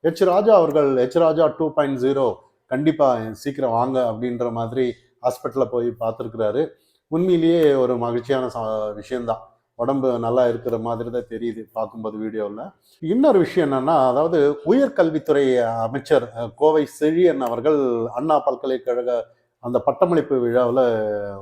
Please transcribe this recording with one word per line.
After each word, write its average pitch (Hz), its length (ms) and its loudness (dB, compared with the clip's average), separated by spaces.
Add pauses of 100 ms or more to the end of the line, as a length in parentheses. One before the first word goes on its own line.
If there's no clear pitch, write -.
எச் 165 200 0
ராஜா 196 340 6
அவர்கள், 147 400 4
எச் 127 200 0
ராஜா 160 420 2
டூ 156 140 -2
பாயிண்ட் 139 260 0
ஜீரோ, 131 360 0 (320)
"கண்டிப்பா 135 520 0 (140)
சீக்கிரம் 139 380 -4
வாங்க" 127 300 0
அப்படின்ற 120 520 -4
மாதிரி 117 400 -2 (300)
ஹாஸ்பிட்டல்ல 127 420 -2
போய் 120 240 -2 (120)
பார்த்துருக்கிறாரு. 113 680 -4 (380)
உண்மையிலேயே 165 680 2
ஒரு 127 240 2
மகிழ்ச்சியான 120 580 -2
ச-, 110 400 -4
விஷயம்தான். 117 460 -6 (340)
உடம்பு 127 440 -2
நல்லா 120 300 2
இருக்கிற 117 300 -2
மாதிரி 113 320 -6
தான் 120 200 -6
தெரியுது 113 420 -8
பார்க்கும்போது 110 460 -8
வீடியோவில். 110 520 -8 (300)
இன்னொரு 220 380 2
விஷயம் 156 340 2
என்னன்னா, 135 360 2
அதாவது 147 580 2
உயர்கல்வித்துறை 156 920 2
அமைச்சர், 117 800 0
அஹ், 117 180 -8
கோவை 151 320 2 (140)
செழியன் 160 380 2
அவர்கள் 120 760 0
அண்ணா 151 240 0
பல்கலைக்கழக 123 880 -2 (320)
அந்த 123 200 -4
பட்டமளிப்பு 143 680 0
விழாவுல 120 340 2 (600)